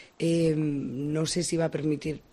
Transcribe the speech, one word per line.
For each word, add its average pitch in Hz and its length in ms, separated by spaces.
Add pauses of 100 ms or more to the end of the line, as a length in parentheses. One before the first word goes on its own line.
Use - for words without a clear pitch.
(180)
eh, 165 380
no 147 680
sé 170 180
si 170 120
va 165 100
a 151 40
permitir 151 520 (100)